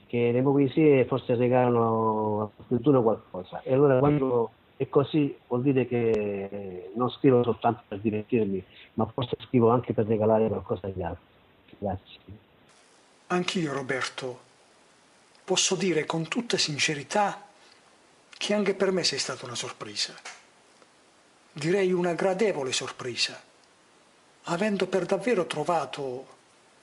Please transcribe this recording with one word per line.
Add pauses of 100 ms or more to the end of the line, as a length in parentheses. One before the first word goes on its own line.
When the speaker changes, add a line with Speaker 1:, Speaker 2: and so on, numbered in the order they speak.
Speaker 1:
che
le
mie
poesie
forse
regalano
a
qualcuno
qualcosa.
E
allora
quando (240)
è
così (120)
vuol
dire
che
non
scrivo
soltanto
per
divertirmi, (320)
ma
forse (100)
scrivo
anche
per
regalare
qualcosa
agli
altri. (520)
Grazie. (1080)
Speaker 2:
Anch'io,
Roberto, (1000)
posso
dire
con
tutta
sincerità (920)
che
anche
per
me
sei
stata
una
sorpresa. (1400)
Direi
una
gradevole
sorpresa, (1000)
avendo
per
davvero
trovato, (560)